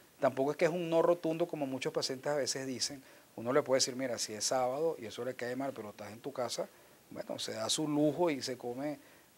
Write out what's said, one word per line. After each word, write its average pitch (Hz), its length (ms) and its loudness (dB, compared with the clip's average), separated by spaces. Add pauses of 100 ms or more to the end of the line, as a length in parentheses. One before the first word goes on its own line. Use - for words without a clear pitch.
(200)
tampoco 135 300 4
es 147 60 -2
que 175 100 6
es 156 40 4
un 170 200 -2
no 165 120 6
rotundo, 170 460 4
como 151 180 -2
muchos 131 260 -2
pacientes 139 380 -2
a 147 60 0
veces 135 300 -2
dicen. 131 360 -4 (340)
Uno 117 160 0
le 143 100 8
puede 131 160 4
decir, 123 180 0
"Mira, 123 220 -2
si - 160 -4
es 104 100 -4
sábado 135 540 2
y 110 80 -8
eso 113 180 -8
le 127 100 -4
cae 123 220 -4
mal, 135 160 -2
pero 107 180 -10
estás 104 220 -14
en 117 80 -14
tu 139 120 -8
casa", 131 360 -4 (420)
bueno, - 280 -8
se - 140 -6
da 110 180 -4
su 156 180 0
lujo 151 420 4
y 131 120 -2
se 127 160 -4
come 135 400 -6 (400)